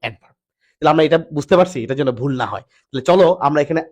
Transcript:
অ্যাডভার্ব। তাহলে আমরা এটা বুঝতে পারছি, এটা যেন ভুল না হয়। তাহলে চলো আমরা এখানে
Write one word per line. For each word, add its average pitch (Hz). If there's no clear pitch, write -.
অ্যাডভার্ব। -
তাহলে 151
আমরা 156
এটা 160
বুঝতে 147
পারছি, 175
এটা 131
যেন 139
ভুল 131
না 120
হয়। 107
তাহলে -
চলো 175
আমরা 151
এখানে 160